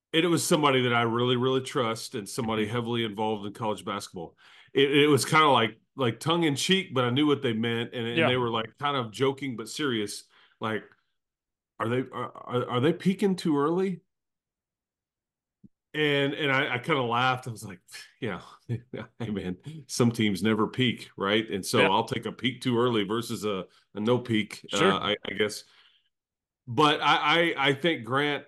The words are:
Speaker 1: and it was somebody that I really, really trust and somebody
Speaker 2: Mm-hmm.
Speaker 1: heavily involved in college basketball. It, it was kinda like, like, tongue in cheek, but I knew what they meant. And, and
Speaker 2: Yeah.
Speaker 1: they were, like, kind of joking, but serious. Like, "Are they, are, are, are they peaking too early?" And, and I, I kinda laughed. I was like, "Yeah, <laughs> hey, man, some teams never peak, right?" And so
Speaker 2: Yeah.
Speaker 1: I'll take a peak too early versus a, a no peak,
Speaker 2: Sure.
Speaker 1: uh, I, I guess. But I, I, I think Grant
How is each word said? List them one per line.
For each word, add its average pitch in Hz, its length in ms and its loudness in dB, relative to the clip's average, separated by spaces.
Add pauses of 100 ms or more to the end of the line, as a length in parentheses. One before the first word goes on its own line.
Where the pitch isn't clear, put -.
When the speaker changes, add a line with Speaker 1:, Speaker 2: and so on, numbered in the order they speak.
(140)
Speaker 1:
and 160 100 2
it 180 40 2
was 160 160 2
somebody 143 400 4
that 123 100 2
I 120 80 2
really, 120 360 2
really 131 240 0
trust 117 540 -4
and 101 140 -8
somebody 110 360 -2
Speaker 2:
Mm-hmm. 104 80 -6
Speaker 1:
heavily 117 300 -2
involved 107 440 -4
in 101 60 -12
college 104 300 -6
basketball. 95 520 -10 (380)
It, 139 180 4
it 143 160 6
was 139 180 4
kinda 156 220 6
like, 113 300 4 (180)
like, 120 240 -2
tongue 170 240 0
in 147 120 2
cheek, 185 380 0
but 127 100 2
I 120 60 2
knew 139 160 2
what 139 160 2
they 123 120 0
meant. 117 400 -4
And, 120 120 -6
and 117 120 -4
Speaker 2:
Yeah. 160 100 4
Speaker 1:
they 127 100 2
were, 120 120 0
like, 113 300 -4
kind 143 160 -2
of 117 160 -4
joking, 131 440 -2
but 110 140 -10
serious. 113 560 -4 (360)
Like, 110 220 -4 (960)
"Are 110 100 -2
they, 123 140 0 (100)
are, 120 220 -8
are, - 340 -4
are 123 100 0
they 147 140 4
peaking 190 440 0
too 156 200 0
early?" 170 440 0 (1900)
And, 143 400 2
and 147 180 -2
I, 131 240 2
I - 40 0
kinda 143 220 0
laughed. 123 460 0
I 120 40 -8
was 110 120 -12
like, 95 160 -14 (400)
"Yeah, 95 220 -6 (120)
<laughs> - 140 -20
hey, - 640 -10
man, 92 260 -4 (320)
some 120 240 4
teams 104 320 0
never 110 240 2
peak, - 500 -2
right?" 107 320 0
And 92 160 -6
so 123 140 0
Speaker 2:
Yeah. 104 100 6
Speaker 1:
I'll 107 160 2
take 117 200 -6
a 104 80 -8
peak 127 280 -6
too 123 160 0
early 117 260 2
versus 110 420 -4
a, 95 200 -4 (300)
a 98 60 -10
no 120 160 2
peak, 110 520 -2
Speaker 2:
Sure. 98 220 4
Speaker 1:
uh, 95 80 2
I, 104 160 0 (100)
I 101 80 -8
guess. 104 300 -2 (1040)
But 147 340 2
I, 156 560 4
I, 135 120 2
I 143 40 4
think 147 300 -2
Grant 135 440 -2